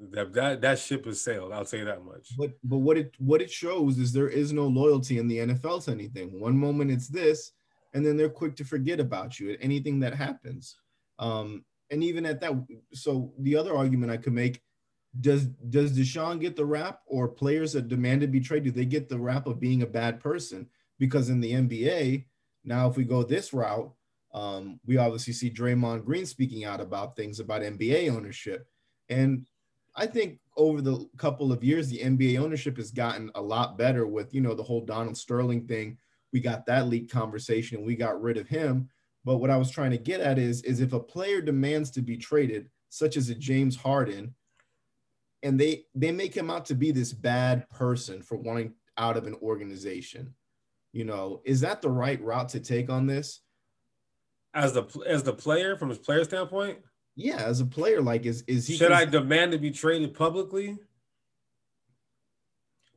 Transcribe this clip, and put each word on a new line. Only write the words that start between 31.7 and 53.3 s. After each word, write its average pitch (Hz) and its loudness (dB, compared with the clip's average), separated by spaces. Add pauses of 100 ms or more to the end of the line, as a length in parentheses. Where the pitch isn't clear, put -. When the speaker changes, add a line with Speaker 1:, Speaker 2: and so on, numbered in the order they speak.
Speaker 2:
the 120 -4
N 131 2
B 127 4
A 127 2
ownership 143 -2
has 107 -8
gotten 110 -4
a 101 -6
lot 110 0
better 120 4
with, 104 -4
you 135 0
know, 120 2
the 110 -6
whole 117 -4
Donald 113 -4
Sterling 120 0
thing. 110 -6 (340)
We 127 2
got 117 -2
that 127 4
leaked 117 -2
conversation 113 -2
and 107 -8
we 117 0
got 107 -2
rid 117 -2
of 101 -6
him. 135 0 (360)
But 127 2
what 127 2
I 131 6
was 131 2
trying 135 0
to 120 2
get 113 -2
at 135 4
is, 120 0
is 123 0
if 131 0
a 117 2
player 190 -2
demands 147 0
to 127 -2
be 117 -4
traded, 117 0 (200)
such 156 0
as 123 0
a 117 -4
James 131 2
Harden, 120 0 (1080)
and 135 4
they, 156 2 (100)
they 151 2
make 185 -4
him 170 -2
out 170 -6
to 143 -2
be 151 2
this 123 -2
bad 123 0
person 120 -4
for 113 -8
wanting 113 -4 (240)
out 113 2
of 107 -4
an 107 -8
organization, 101 -8 (560)
you 113 -6
know, 98 -6
is 131 2
that 196 0
the 147 0
right 127 0
route 120 -2
to 131 -6
take 123 -2
on 131 2
this? 139 -4 (1120)